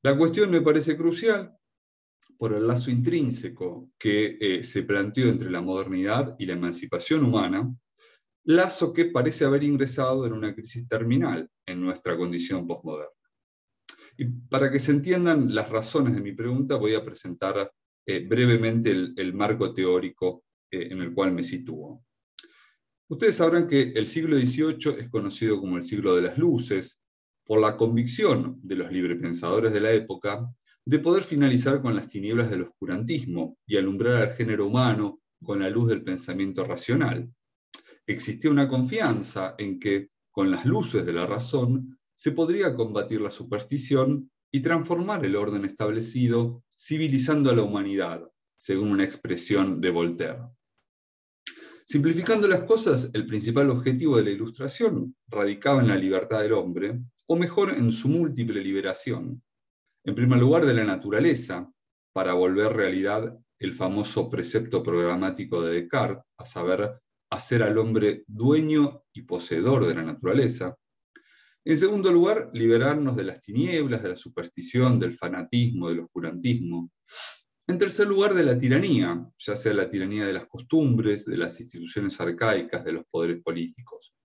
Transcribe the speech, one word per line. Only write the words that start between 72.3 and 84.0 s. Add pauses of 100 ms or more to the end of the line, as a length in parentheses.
liberarnos
de
las
tinieblas,
de
la
superstición,
del
fanatismo,
del
oscurantismo. (800)
En
tercer
lugar,
de
la
tiranía, (140)
ya
sea
la
tiranía
de
las
costumbres,
de
las
instituciones
arcaicas,
de
los
poderes
políticos.